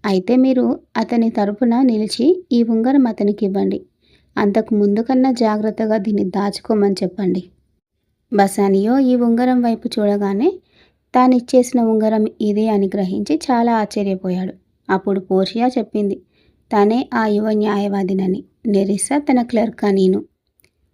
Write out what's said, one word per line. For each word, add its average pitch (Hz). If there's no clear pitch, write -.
"అయితే 196
మీరు 254
అతని 226
తరపున 226
నిలిచి 247
ఈ 233
ఉంగరం 233
అతనికి 208
ఇవ్వండి. 196
అంతకు 220
ముందు 202
కన్నా 262
జాగ్రత్తగా 220
దీన్ని 202
దాచుకోమని 202
చెప్పండి." 185
బసానియో 196
ఈ 254
ఉంగరం 247
వైపు 233
చూడగానే 202
తానిచ్చేసిన 254
ఉంగరం 220
ఇదే 214
అని 202
గ్రహించి 196
చాలా 233
ఆశ్చర్యపోయాడు. 190
అప్పుడు 190
పోర్షియా 190
చెప్పింది, 214
తనే 214
ఆ 226
యువ 208
న్యాయవాదినని, 196
నెరిసా 202
తన 285
క్లర్క్ 226
అనిను. 196